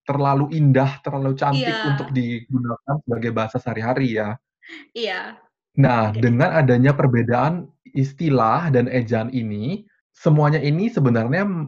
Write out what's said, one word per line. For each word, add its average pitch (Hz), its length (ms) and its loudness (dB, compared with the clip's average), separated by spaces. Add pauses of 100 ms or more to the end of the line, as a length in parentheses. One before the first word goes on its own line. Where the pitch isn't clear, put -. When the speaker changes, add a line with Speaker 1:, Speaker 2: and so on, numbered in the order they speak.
Speaker 1:
terlalu 143 480 0
indah, 135 480 2
terlalu 135 320 -4
cantik 135 320 -2
Speaker 2:
Iya. 139 260 -2
Speaker 1:
untuk 135 220 -4
digunakan 120 880 -4
sebagai 117 300 -4
bahasa 110 240 -4
sehari-hari 113 640 -2
ya. 107 160 -4 (580)
Speaker 2:
Iya. 214 440 -8 (360)
Speaker 1:
Nah, 117 360 2
Speaker 2:
Jadi 110 120 -2
Speaker 1:
dengan 123 320 2
adanya 131 400 4
perbedaan 131 720 0 (280)
istilah 135 760 0
dan 123 220 4
ejaan 117 400 -2
ini, 117 560 -6 (280)
semuanya 151 440 2
ini 165 320 0
sebenarnya 135 560 0 (200)